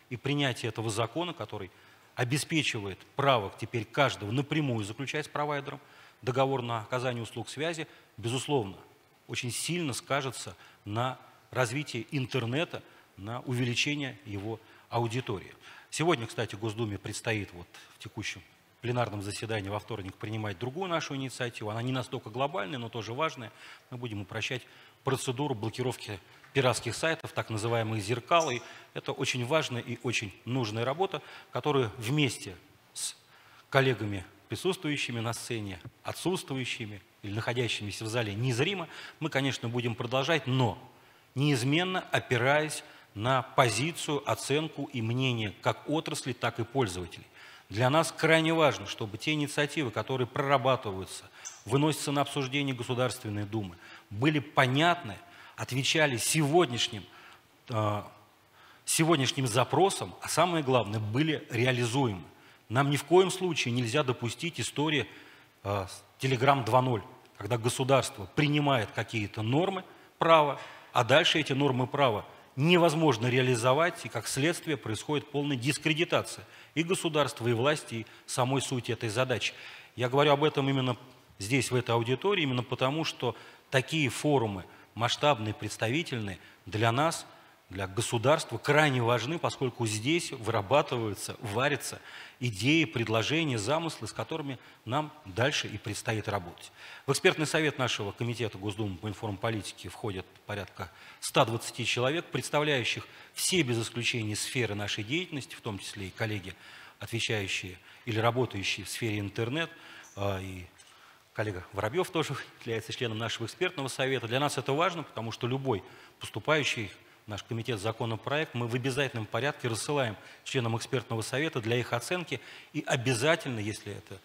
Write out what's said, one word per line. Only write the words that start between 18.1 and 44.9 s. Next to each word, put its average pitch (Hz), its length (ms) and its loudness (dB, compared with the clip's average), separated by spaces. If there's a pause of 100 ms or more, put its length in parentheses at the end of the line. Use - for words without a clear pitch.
пленарном 117 420 -2
заседании 104 460 -4
во 104 100 -2
вторник 101 360 -8
принимать 107 440 -6
другую 143 300 -6
нашу 156 260 -2
инициативу. 123 540 -6
Она 113 140 -4
не 127 100 -2
настолько 127 380 -4
глобальная, 151 480 -2
но 120 100 -6
тоже 110 240 -6
важная. 131 400 -4 (380)
Мы 127 80 -10
будем 107 240 -6
упрощать 110 400 -6 (420)
процедуру 131 500 0
блокировки 110 640 -4 (360)
пиратских 123 400 2
сайтов, - 380 -2
так - 180 -4
называемых 113 500 0
«зеркал». 123 500 2
И 120 120 -4 (320)
это - 180 -6
очень 127 320 -2
важная 127 380 0
и 120 200 -6
очень 110 300 -2 (140)
нужная 117 380 0
работа, 151 360 -2 (320)
которую 127 460 2
вместе 120 580 0 (380)
с - 200 -6 (540)
коллегами, 107 560 2 (240)
присутствующими 143 720 -4
на 113 140 -2
сцене, 104 440 -6 (240)
отсутствующими 123 1000 -4 (200)
или 101 120 -6
находящимися 113 720 -2
в 110 40 -4
зале 107 260 0
незримо, 139 540 0 (320)
мы, 156 80 -2
конечно, 135 400 0
будем 120 260 -2
продолжать, 131 520 0
но 127 320 2 (560)
неизменно 147 680 2 (120)
опираясь 135 680 2 (320)
на 123 280 2
позицию, 139 840 0
оценку 143 640 -2